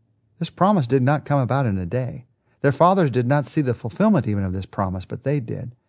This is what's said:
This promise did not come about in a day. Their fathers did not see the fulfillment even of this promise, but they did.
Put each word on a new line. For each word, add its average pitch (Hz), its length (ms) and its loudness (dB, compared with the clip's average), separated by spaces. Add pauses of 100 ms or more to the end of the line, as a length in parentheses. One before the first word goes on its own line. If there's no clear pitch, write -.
(380)
This 170 120 -6
promise 180 380 2
did 131 140 2
not 139 220 0
come 143 140 0
about 127 280 0
in 95 120 -2
a 90 80 -4
day. 123 400 -6 (360)
Their 139 100 4
fathers 170 400 4
did 120 160 0
not 143 180 2
see - 140 -2
the 123 140 0
fulfillment 185 520 0
even 101 160 -2
of 92 100 -2
this 92 140 -6
promise, 92 380 -4
but - 180 -10
they 147 160 -2
did. 117 380 -8 (120)